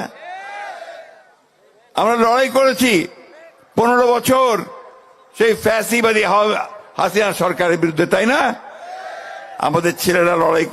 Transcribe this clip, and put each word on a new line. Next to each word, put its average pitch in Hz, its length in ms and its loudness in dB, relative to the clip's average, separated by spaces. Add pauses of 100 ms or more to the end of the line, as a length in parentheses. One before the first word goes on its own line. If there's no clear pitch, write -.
(2000)
আমরা 226 240 2
লড়াই 247 240 2 (100)
করেছি 262 340 2 (840)
পনেরো 247 280 4 (100)
বছর 254 380 2 (840)
সেই 226 140 4 (120)
ফ্যাসিবাদী 220 640 2
হাও-, 208 280 2 (420)
হাসিনা 190 300 0 (120)
সরকারের 175 400 0
বিরুদ্ধে, 165 320 0
তাই 190 180 2
না? 302 80 2 (1300)
আমাদের 165 260 0 (100)
ছেলেরা 175 400 2
লড়াই 165 300 2